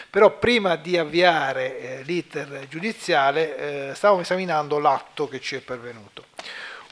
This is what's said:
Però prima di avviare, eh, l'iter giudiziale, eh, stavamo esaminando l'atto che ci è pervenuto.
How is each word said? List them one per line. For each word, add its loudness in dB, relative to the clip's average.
Però 6
prima 2
di -2
avviare, 2
eh, -10
l'iter -6
giudiziale, 0
eh, -10
stavamo 6
esaminando 0
l'atto 0
che -10
ci -8
è -8
pervenuto. -14